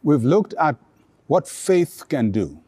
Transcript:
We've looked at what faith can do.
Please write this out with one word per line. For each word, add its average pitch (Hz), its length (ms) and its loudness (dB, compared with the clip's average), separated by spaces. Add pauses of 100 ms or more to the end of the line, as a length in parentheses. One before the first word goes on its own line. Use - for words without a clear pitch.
We've 147 180 2
looked 185 360 0
at 151 160 0 (500)
what 180 220 0
faith - 600 -2
can 117 220 -2
do. 92 380 -4